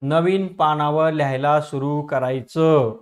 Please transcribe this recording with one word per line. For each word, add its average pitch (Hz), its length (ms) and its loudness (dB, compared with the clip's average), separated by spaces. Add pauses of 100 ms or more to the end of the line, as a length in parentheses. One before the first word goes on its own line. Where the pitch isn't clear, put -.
नवीन 170 440 0
पानावर 151 640 0
लिहायला 147 480 0
सुरू 143 420 -4
करायचं. 131 1000 0